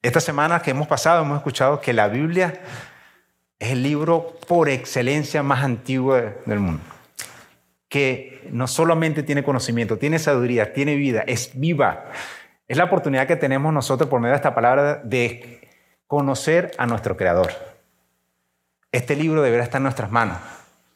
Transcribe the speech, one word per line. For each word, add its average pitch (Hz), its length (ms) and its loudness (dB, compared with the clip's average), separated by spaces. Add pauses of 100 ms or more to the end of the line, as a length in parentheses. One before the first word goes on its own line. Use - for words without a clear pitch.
Esta 123 160 2
semana 160 420 0
que 135 120 -2
hemos 147 160 -2
pasado 165 340 4
hemos 147 140 -2
escuchado 143 440 0
que 123 120 -2
la 107 160 4
Biblia 160 520 0 (1000)
es 110 100 -4
el 127 140 0
libro 160 520 0 (120)
por 170 200 4
excelencia 135 760 -2
más 135 180 2
antiguo 131 540 0
de, 110 180 0 (100)
del 104 140 -2
mundo. 85 240 0 (1040)
Que 135 600 -2
no 123 160 -2
solamente 160 560 0
tiene 139 220 -2
conocimiento, 117 540 0
tiene 156 200 0
sabiduría, 123 540 0
tiene 143 240 0
vida, 131 280 0
es - 300 -6
viva. 135 520 0 (600)
Es 123 100 -4
la 170 80 4
oportunidad 147 440 2
que 170 80 2
tenemos 143 360 0
nosotros 135 380 0
por 131 80 2
medio 117 140 2
de 143 60 4
esta 139 180 0
palabra 135 400 4
de 120 720 -4 (400)
conocer 143 680 0
a 120 80 0
nuestro 110 300 -2
Creador. 90 360 2 (1400)
Este 123 240 -2
libro 156 260 0
deberá 120 220 4
estar 120 160 -4
en 135 60 0
nuestras 127 260 -4
manos 107 280 0 (580)